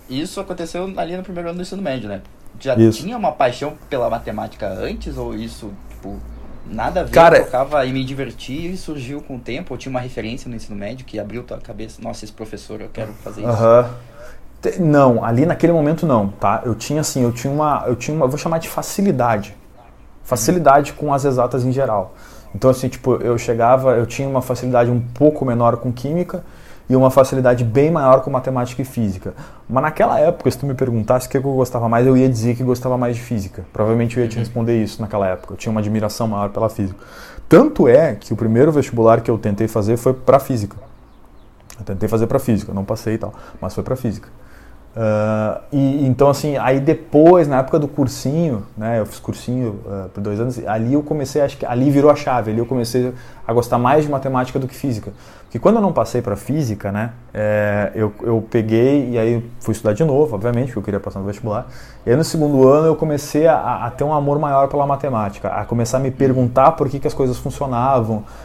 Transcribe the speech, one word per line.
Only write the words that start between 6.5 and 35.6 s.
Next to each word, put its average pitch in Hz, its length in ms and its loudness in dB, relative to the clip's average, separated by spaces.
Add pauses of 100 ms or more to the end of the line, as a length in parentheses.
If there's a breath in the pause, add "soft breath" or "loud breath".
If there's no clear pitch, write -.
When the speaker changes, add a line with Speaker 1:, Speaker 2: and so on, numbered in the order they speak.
Speaker 1:
nada 139 320 -4
a - 20 0
ver, 120 80 -8
Speaker 2:
Cara, 165 320 8
Speaker 1:
tocava 135 420 0
e 127 80 -4
me 131 100 -2
divertia 135 680 -10
e 190 60 -8
surgiu 143 440 -10
com 139 160 -14
o - 20 -12
tempo, 131 340 -10
ou 123 40 -8
tinha 131 120 -12
uma 131 120 -4
referência 120 480 -10
no 117 60 -10
ensino 107 220 -12
médio 117 280 -10
que 107 140 -12
abriu 110 240 -8
tua 113 160 -12
cabeça, 110 420 -14
"nossa, 113 240 -12
esse 104 80 -16
professor, 104 480 -14
eu 98 100 -14
quero 110 200 -10 (120)
fazer 104 180 -12
isso"? 120 80 -4
Speaker 2:
Aham. 117 400 6 (720 loud breath)
Te-, - 200 -4
não, 139 420 4
ali 117 220 2
naquele 165 260 2
momento 160 340 0
não, 113 220 2
tá? 101 380 -2
Eu 113 100 -2
tinha 147 260 -6
assim, 139 220 -2
eu 117 80 0
tinha 135 220 -4
uma, 151 340 0
eu 123 80 0
tinha 151 200 -6
uma, 151 100 2
eu 127 40 4
vou 143 80 -4
chamar 165 200 -2
de 165 100 -6
facilidade. 123 880 -2 (680)
Facilidade 143 680 2
com 147 200 -4
as 139 120 0
exatas 123 400 0
em 127 60 0
geral. 113 420 -2 (400 loud breath)
Então 131 160 2
assim, 127 180 2
tipo, 127 280 0
eu 117 220 0
chegava, 123 580 4
eu 117 100 2
tinha 135 220 -6
uma 135 140 -2
facilidade 123 500 0
um 123 80 2
pouco 147 460 2
menor 117 320 2
com 127 140 -4
química 170 520 -4 (460 loud breath)
e 127 60 4
uma 131 140 6
facilidade 127 540 4
bem 131 260 4
maior 139 320 4
com - 80 -6
matemática 131 520 -4
e 135 40 -4
física. 98 480 -4 (340 loud breath)
Mas 127 160 0
naquela 156 360 2
época, 156 320 2
se - 60 -4
tu - 80 -6
me 139 80 -2
perguntasse 123 540 0
o - 20 -14
que - 80 0
eu 135 40 0
gostava 127 460 0
mais, 117 180 2
eu 131 120 6
ia 131 120 4
dizer 120 260 0
que 127 80 -6
gostava 123 340 -2
mais 123 180 -2
de 117 60 -8
física. 98 500 -8
Provavelmente 117 460 0
eu 123 60 2
ia 113 60 -2
te 107 60 -10
Speaker 1:
Uhum. 113 40 -6
Speaker 2:
responder 117 440 0
isso 101 180 -8
naquela 101 260 -2
época. 92 260 -6
Eu 92 40 -12
tinha - 140 -6